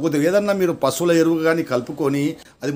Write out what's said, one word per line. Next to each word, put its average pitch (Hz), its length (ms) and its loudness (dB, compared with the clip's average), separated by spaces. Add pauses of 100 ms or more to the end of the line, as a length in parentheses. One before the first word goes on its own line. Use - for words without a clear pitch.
కొద్దిగా 147 280 0
ఏదన్నా 202 320 0
మీరు 170 120 0 (100)
పశువుల 170 380 2
ఎరువు 160 240 2
కానీ 165 260 2
కలుపుకొని 143 540 -2 (360)
అది 139 140 -4